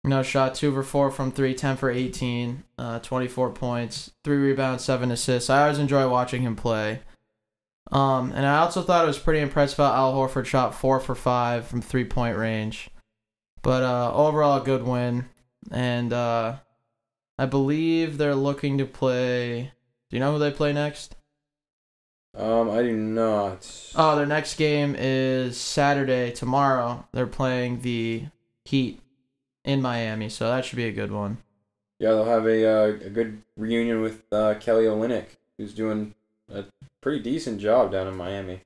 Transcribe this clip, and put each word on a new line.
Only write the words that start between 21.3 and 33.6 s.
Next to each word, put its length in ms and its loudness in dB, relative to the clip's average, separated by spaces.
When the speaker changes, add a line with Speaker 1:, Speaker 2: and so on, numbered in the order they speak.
Speaker 2:
Um, 340 2
I 120 2
do 140 2
not. 720 0
Speaker 1:
Oh, 180 4
their 120 2
next 280 -2
game 420 0
is 640 -2
Saturday, 720 0
tomorrow. 840 0
They're 140 -2
playing 540 -2
the 460 -2
Heat 360 -2
in 180 0
Miami, 460 -4
so 200 -4
that 160 0
should 120 -10
be 100 -2
a 60 -4
good 180 -6
one. 280 -4
Speaker 2:
Yeah, 120 2
they'll 140 4
have 220 2
a, 180 4
uh, 420 4
a 40 -12
good 320 -4
reunion 460 0